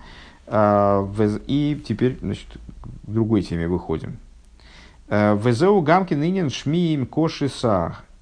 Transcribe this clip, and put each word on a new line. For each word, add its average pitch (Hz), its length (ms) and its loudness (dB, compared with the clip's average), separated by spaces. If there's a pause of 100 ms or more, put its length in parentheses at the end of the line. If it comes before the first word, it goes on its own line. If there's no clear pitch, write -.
(480)
А, 101 580 4 (120)
вез-, 107 300 0
и 143 380 -2
теперь, 123 360 -2
значит, 101 260 -8 (340)
к - 300 -14
другой 110 300 2
теме 85 260 -4
выходим. 85 520 -4 (920)
А, 104 260 4
"Везеу 123 460 4
гамки 180 320 2
нынен 165 360 0
шмиим 156 580 0
коши 151 420 0
сах". 98 560 -2 (160)